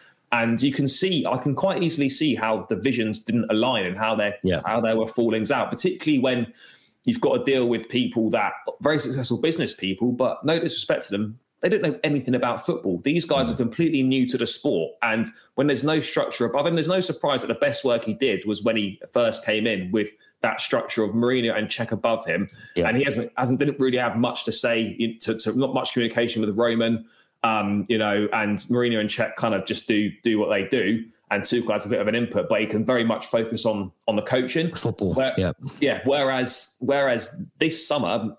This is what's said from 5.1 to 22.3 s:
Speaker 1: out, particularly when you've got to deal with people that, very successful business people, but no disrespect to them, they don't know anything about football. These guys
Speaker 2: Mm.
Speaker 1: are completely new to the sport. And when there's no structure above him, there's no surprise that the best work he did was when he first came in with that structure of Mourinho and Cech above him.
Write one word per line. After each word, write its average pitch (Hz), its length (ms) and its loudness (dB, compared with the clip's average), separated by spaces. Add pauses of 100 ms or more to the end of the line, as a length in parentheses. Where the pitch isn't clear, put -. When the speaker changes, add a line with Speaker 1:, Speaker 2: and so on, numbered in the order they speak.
Speaker 1:
out, 123 200 0
particularly - 480 0
when 123 340 0 (520)
you've 120 160 0
got 123 180 4
to 123 60 -4
deal 131 220 4
with 117 220 0
people 117 420 0
that, 104 220 0 (300)
very 151 160 2
successful 127 400 -2
business 160 360 0
people, 95 380 -2
but 123 320 0
no 160 140 2
disrespect - 480 -2
to - 60 -12
them, 107 260 -4 (220)
they 180 80 2
don't 110 140 2
know 151 220 0
anything 139 300 0
about 120 300 0
football. 95 380 -2
These 160 220 0
guys 135 240 2
Speaker 2:
Mm. 113 60 -2
Speaker 1:
are - 20 -6
completely 135 460 0
new 131 260 2
to 127 100 -2
the 113 80 -2
sport. 87 460 0 (100)
And 113 240 0 (300)
when 139 100 2
there's 131 160 0
no 156 180 2
structure - 440 -2
above 139 220 0
him, 170 80 0
there's 156 140 0
no 185 120 2
surprise 147 400 -2
that - 80 -4
the 113 60 -2
best 143 300 0
work 120 200 2
he 107 100 -4
did 101 300 0
was 104 180 -2
when 113 140 2
he 98 240 -2 (120)
first - 320 2
came 107 220 0
in 95 240 -2
with 104 200 0 (320)
that 113 180 -2
structure - 420 -2
of 101 100 0
Mourinho 117 440 2
and 107 120 0
Cech - 220 -4
above 113 360 0
him. 90 200 -2 (300)